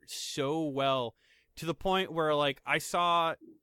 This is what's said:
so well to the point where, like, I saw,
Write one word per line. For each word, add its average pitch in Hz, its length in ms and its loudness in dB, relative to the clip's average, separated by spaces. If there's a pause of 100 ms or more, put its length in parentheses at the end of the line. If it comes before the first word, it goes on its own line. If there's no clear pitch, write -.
so 151 560 -4
well 135 520 0 (420)
to 160 80 -10
the 165 100 0
point 190 360 0
where, 156 220 2
like, 147 320 0
I 143 120 2
saw, 170 580 2 (280)